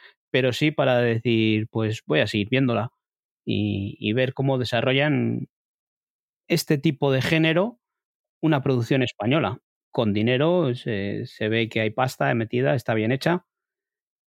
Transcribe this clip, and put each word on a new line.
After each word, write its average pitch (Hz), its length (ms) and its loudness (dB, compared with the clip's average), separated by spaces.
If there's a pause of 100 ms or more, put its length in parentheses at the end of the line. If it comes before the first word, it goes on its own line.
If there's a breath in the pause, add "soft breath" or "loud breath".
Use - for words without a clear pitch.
(320 loud breath)
pero 127 220 2
sí 151 180 0
para 131 280 2
decir, 113 720 2
"Pues 110 360 -4
voy 151 140 2
a 117 80 2
seguir 104 220 -2
viéndola", 127 420 0 (540)
y, 101 540 -2
y 107 140 -2
ver 127 200 0
cómo 135 240 -2
desarrollan 123 880 0 (1000)
este 160 300 0
tipo 139 340 0
de 131 100 2
género, 165 580 0 (640)
una 156 200 2
producción 131 420 0
española. 120 560 -2 (320)
Con 107 220 0
dinero, 127 600 2
se, 104 500 -6
se - 240 -6
ve 113 200 0
que 113 120 -2
hay 110 100 -2
pasta 135 440 -2
metida, 123 400 0
está 120 180 -4
bien 110 180 0
hecha, 151 340 -2 (800)